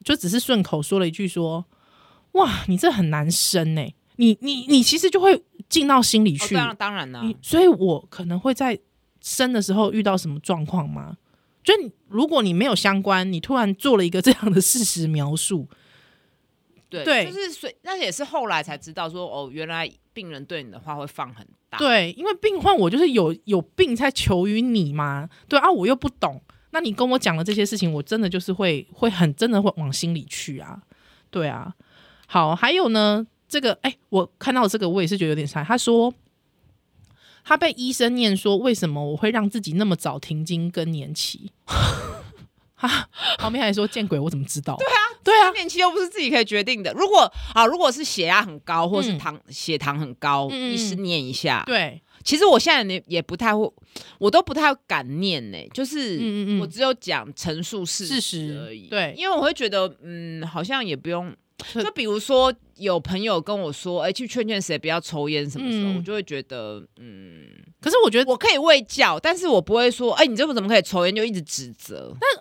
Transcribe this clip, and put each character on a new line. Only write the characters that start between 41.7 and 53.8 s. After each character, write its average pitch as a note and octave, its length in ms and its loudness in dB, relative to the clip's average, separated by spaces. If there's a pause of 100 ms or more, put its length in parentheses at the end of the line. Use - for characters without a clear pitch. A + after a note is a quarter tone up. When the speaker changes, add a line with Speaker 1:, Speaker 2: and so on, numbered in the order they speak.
Speaker 1:
哈， B3+ 320 -2 (320)
旁 A3 100 -4
边 B3 140 -2
还 G#3 80 2
说 G#3 160 0
：“见 A3 180 -4
鬼， E3 140 -2
我 D3+ 100 -2
怎 D#3 80 -4
么 C#3 60 -4
知 D3 160 -6
道？” C#3 160 -6
Speaker 2:
对 C5+ 120 -4
啊， A4 160 4 (200)
Speaker 1:
对 G4 160 4
啊。 G#4 60 8
Speaker 2:
更 F#4 80 2
年 F#4 160 -4
期 F4 100 -4
又 F4+ 100 6
不 E4+ 80 -2
是 F#4 120 -2
自 G#4 100 -8
己 C#4 100 0
可 C4+ 80 2
以 A#3 60 4
决 G#3 180 -2
定 G#3+ 220 -4
的。 F3 80 -4
如 D#4+ 160 0
果， F4+ 240 6 (220)
好， A3+ 120 6
如 C#4 120 2
果 E4+ 120 4
是 C4+ 140 -4
血 F#3 220 -4
压 F#3 160 4
很 D#3+ 180 -6
高， E3+ 300 -2
或 G3 120 0
是 F#3+ 160 -2
糖， D3+ 160 -8
Speaker 1:
嗯。 - 200 -20
Speaker 2:
血 D#3+ 240 -4
糖 C#3+ 200 -4
很 C#3+ 180 -6
高， C#3 360 0
Speaker 1:
嗯， - 0 -
嗯。 B3 220 -6
Speaker 2:
医 A#3 40 -4
师 G#3 180 -4
念 F3 300 -2
一 B2+ 60 -8
下。 C3 340 -2
Speaker 1:
对。 E3+ 360 -2 (240)
Speaker 2:
其 C#4+ 100 0
实 D#4+ 80 2
我 D#4 160 8
现 D#4+ 160 2
在 G3+ 180 0
也， F#3 140 -6
也 E3+ 140 -2
不 E3+ 160 -8
太 A3 180 0
会， G#3+ 160 -2 (460)